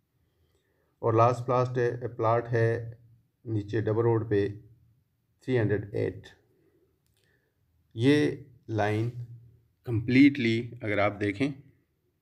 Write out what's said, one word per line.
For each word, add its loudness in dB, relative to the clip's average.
और 0
लास्ट 4
प्लाट 0
है, -2
प्लॉट 0
है -2
नीचे -4
डबल 0
रोड 0
पे 2
थ्री 0
हंड्रेड -2
एट। -6
ये 2
लाइन 0
कम्प्लीटली 4
अगर -2
आप 2
देखें -4